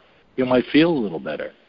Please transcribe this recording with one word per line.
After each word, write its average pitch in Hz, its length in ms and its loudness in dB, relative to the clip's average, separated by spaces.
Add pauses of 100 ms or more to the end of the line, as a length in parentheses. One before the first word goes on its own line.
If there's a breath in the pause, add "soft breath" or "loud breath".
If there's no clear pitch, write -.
(360 soft breath)
You 127 100 0
might 127 260 2
feel 160 200 4
a 151 80 0
little 90 200 -4
better, 71 340 -10 (160)